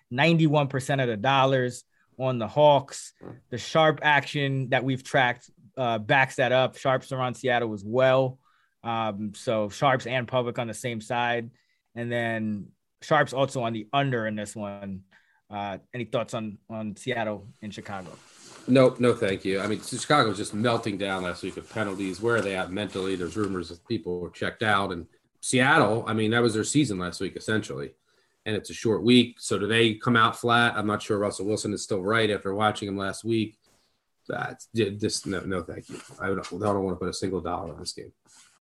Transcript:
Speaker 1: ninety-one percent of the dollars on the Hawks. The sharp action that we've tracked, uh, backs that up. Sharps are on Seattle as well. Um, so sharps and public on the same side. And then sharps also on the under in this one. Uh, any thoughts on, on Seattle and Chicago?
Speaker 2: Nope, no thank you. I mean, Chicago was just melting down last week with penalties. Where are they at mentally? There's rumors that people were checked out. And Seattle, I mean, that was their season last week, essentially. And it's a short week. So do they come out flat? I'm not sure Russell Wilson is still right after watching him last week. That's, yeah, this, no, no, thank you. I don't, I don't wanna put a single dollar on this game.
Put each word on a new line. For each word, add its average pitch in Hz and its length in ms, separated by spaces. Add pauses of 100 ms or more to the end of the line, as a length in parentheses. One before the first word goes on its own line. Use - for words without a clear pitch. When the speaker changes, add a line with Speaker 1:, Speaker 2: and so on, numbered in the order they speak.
(120)
Speaker 1:
ninety-one 151 560
percent 139 320
of 127 80
the 110 100
dollars 131 680 (320)
on 127 220
the 107 80
Hawks. 143 680 (380)
The 123 60
sharp 156 460
action 139 680
that 127 140
we've 131 200
tracked, 123 460 (280)
uh, 120 220
backs 131 360
that 123 160
up. 127 260
Sharps 131 360
are 131 80
on 123 140
Seattle 120 380
as 98 120
well. 131 520 (460)
Um, 110 500
so 110 360
sharps 131 360
and 120 220
public 123 320
on 117 80
the 110 60
same 117 260
side. 120 520 (440)
And 120 160
then 110 560 (340)
sharps 147 300
also 131 320
on 113 80
the 110 220
under 131 340
in 107 80
this 104 200
one. 101 480 (460)
Uh, 101 280 (160)
any 123 100
thoughts 113 300
on, 110 240 (120)
on 110 280
Seattle 107 500 (140)
and 104 120
Chicago? 98 360 (580)
Speaker 2:
Nope, 127 320
no 123 140
thank 98 320
you. 95 160
I 104 60
mean, 104 140
Chicago 127 480
was 95 80
just 104 160
melting 113 440
down 95 260
last 87 200
week 92 120
with - 160
penalties. 98 480
Where 117 180
are 107 40
they 95 140
at 92 160
mentally? 95 440
There's 87 220
rumors 95 320
that 87 180
people 90 320
were 87 120
checked - 320
out. 98 280
And 85 140 (340)
Seattle, 123 680
I 110 60
mean, 107 180
that 120 100
was 117 120
their 107 100
season 135 340
last 90 240
week, 92 160
essentially. 71 540 (540)
And 107 100
it's - 140
a 82 40
short 98 300
week. 120 360
So 101 200
do 98 80
they 113 260
come 120 240
out 113 200
flat? 120 380
I'm 101 120
not 104 140
sure 107 180
Russell 98 260
Wilson 107 260
is 98 120
still 98 180
right 107 300
after 95 220
watching 104 360
him 98 80
last 98 260
week. 110 340 (680)
That's, - 460
yeah, 107 240
this, 104 280
no, 92 160
no, 92 200
thank 90 280
you. 87 120 (180)
I 92 80
don't, 95 120
I - 180
don't 101 260
wanna 90 140
put 90 120
a 95 40
single 92 260
dollar 85 340
on 82 60
this 87 140
game. - 180 (500)